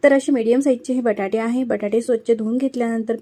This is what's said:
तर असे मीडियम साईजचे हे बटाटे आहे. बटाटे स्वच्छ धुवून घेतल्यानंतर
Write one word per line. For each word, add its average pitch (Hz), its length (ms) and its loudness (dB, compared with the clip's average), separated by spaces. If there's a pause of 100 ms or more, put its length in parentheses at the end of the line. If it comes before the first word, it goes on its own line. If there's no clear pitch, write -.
तर 277 100 8
असे 277 180 2
मीडियम 240 280 2
साईजचे 262 340 0
हे 254 80 0
बटाटे 208 360 -2
आहे. 233 260 -2
बटाटे 214 380 -2
स्वच्छ 233 300 -2
धुवून 220 260 0
घेतल्यानंतर 233 640 -2